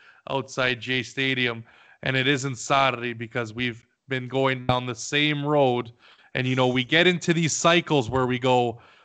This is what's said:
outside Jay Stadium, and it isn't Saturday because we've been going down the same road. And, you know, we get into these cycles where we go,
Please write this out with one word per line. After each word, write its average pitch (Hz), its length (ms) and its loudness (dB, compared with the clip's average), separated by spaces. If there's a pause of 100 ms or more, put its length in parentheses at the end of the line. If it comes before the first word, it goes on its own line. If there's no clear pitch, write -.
(300)
outside 127 500 -2
Jay 127 240 -4
Stadium, 123 600 -2 (400)
and 131 120 -2
it 131 120 0
isn't 135 280 -2
Saturday 123 580 0
because 117 400 -6
we've 120 320 -6 (220)
been 127 200 -6
going 131 400 0
down 127 180 0
the 123 100 -6
same 147 500 -2
road. 127 460 2 (420)
And, 127 140 0
you 127 80 0
know, 127 120 4
we 127 160 2
get 165 240 4
into 175 260 0
these 160 200 0
cycles 165 560 2
where 127 160 0
we 123 140 -2
go, 123 420 2 (240)